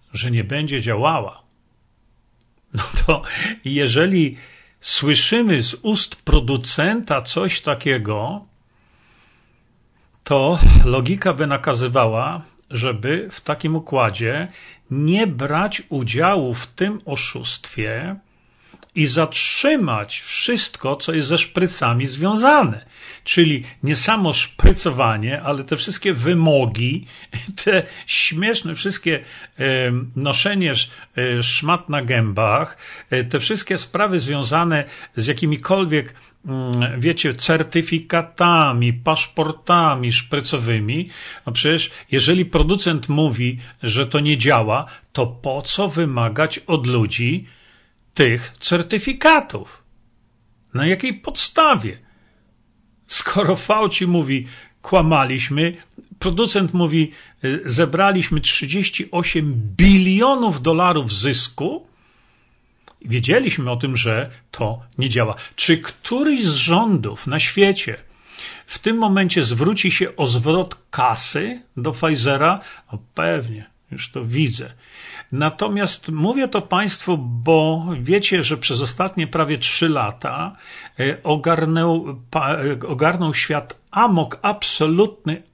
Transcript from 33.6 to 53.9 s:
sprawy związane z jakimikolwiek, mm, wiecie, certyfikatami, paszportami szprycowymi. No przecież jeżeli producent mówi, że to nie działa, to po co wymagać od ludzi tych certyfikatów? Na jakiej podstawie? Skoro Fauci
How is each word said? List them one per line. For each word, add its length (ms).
sprawy 420
związane 640
z 100
jakimikolwiek, 880
mm, 540
wiecie, 340
certyfikatami, 1600
paszportami 1200
szprycowymi. 960
No 60
przecież 380
jeżeli 340
producent 640
mówi, 500
że 240
to 140
nie 180
działa, 480
to 140
po 360
co 260
wymagać 720
od 280
ludzi 600
tych 460
certyfikatów? 1200
Na 120
jakiej 280
podstawie? 840
Skoro 500
Fauci 500